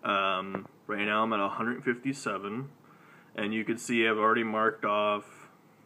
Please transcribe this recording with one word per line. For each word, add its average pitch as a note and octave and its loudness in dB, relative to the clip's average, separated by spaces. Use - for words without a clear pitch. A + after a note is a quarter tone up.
Um, G2 0
right G#2 -2
now G#2+ 2
I'm A2+ 0
at G#2 0
a G2+ 0
hundred A#2 -4
fifty-seven, A#2+ -4
and G#2+ -2
you A2 -2
can A#2 -2
see A#2 2
I've A2 4
already A2 4
marked A2 0
off G#2 0